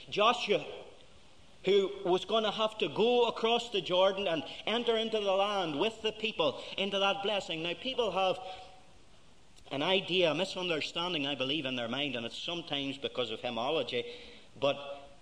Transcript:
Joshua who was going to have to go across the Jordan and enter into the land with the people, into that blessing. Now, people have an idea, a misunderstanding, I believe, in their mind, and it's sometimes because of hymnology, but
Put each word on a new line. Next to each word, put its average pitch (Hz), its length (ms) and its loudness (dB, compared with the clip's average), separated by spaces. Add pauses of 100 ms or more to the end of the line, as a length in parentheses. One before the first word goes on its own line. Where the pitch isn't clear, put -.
Joshua 202 560 4 (1000)
who 190 260 6 (140)
was 180 200 2
going 220 180 2
to 208 80 0
have 214 280 0
to 190 80 2
go 233 380 4
across 226 440 2
the 196 120 0
Jordan 190 460 2
and 165 160 0 (220)
enter 233 320 2
into 220 220 0
the 202 120 2
land 190 480 2
with 220 220 0
the 214 120 -2
people, - 460 0 (180)
into 196 200 0
that 196 240 2
blessing. 190 400 -2
Now, 170 180 -2
people 247 320 -2
have 185 280 2 (1300)
an 139 120 -2
idea, 180 480 4
a 143 40 0
misunderstanding, 170 920 -2
I 143 80 -2
believe, 135 300 -2
in 131 100 -2
their 117 140 -2
mind, 135 260 -2
and 117 100 -4
it's - 120 -8
sometimes 147 600 -6
because 117 320 -2
of 110 120 -8
hymnology, 123 640 -2 (540)
but 139 180 2 (440)